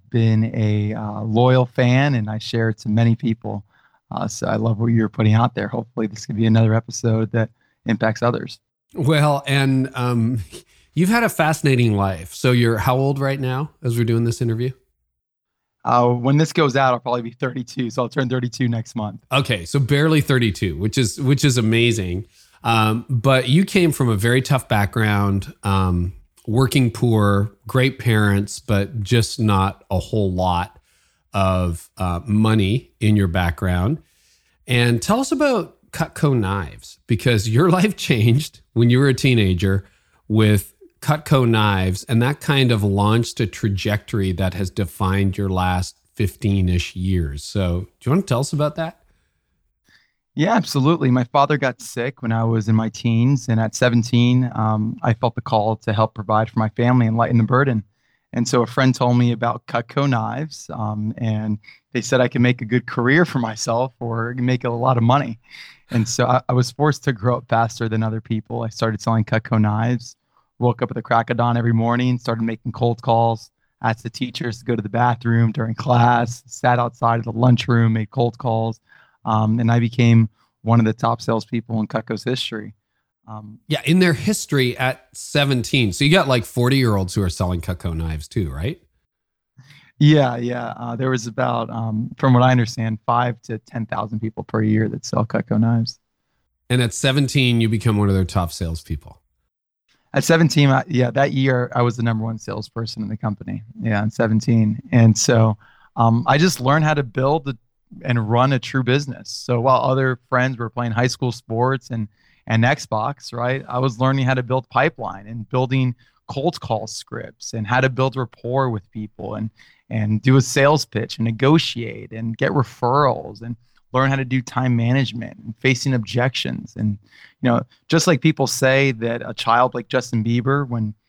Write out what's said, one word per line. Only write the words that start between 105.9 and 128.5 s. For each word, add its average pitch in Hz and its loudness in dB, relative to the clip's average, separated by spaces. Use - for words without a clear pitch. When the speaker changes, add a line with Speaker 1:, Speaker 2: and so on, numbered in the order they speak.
Speaker 1:
um, 117 2
I 131 4
just 165 2
learned 143 2
how 151 2
to 143 -2
build 139 -2
a, 131 -6
and 117 -2
run 123 2
a 127 0
true - -4
business. 131 -2
So 123 -4
while 127 2
other 131 0
friends 127 0
were 117 -6
playing 120 -6
high 120 0
school 123 -4
sports 120 -4
and, 113 -6
and 113 2
Xbox, 127 -4
right, 123 -4
I 123 -6
was 127 -2
learning 131 2
how 131 2
to 123 -2
build 127 -4
pipeline 104 -2
and 113 -12
building 127 0
cold 151 2
call 110 -6
scripts - -14
and 110 -6
how 120 2
to 131 4
build 131 0
rapport 127 -4
with 107 -8
people 107 -10
and, 110 -6
and 107 0
do 131 6
a 135 6
sales 143 2
pitch - -6
and 113 -2
negotiate 113 0
and 113 -8
get 139 0
referrals 127 0
and 117 -10
learn 131 2
how 135 0
to 135 -2
do 127 -2
time 123 -2
management 117 0
and 110 -10
facing 131 0
objections. - -4
And, 104 -2
you 123 2
know, 120 0
just 160 2
like 165 2
people 151 0
say 135 2